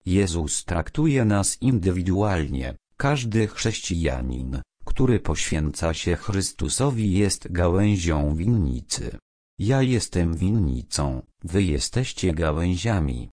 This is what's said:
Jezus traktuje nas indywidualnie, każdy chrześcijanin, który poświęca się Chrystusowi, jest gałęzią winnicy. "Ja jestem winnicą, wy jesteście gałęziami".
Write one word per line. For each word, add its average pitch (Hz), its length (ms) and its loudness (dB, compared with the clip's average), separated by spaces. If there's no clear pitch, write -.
Jezus 87 580 0
traktuje 135 600 0
nas 101 380 2
indywidualnie, 90 1120 0
każdy 117 500 0
chrześcijanin, 65 1120 -4
który 123 360 2
poświęca 80 760 -2
się 85 220 -2
Chrystusowi, 104 960 -2
jest 98 400 0
gałęzią 87 840 2
winnicy. 82 840 -2
"Ja 135 240 2
jestem 92 540 0
winnicą, 71 840 -2
wy 92 180 0
jesteście 90 720 -2
gałęziami". 82 1040 0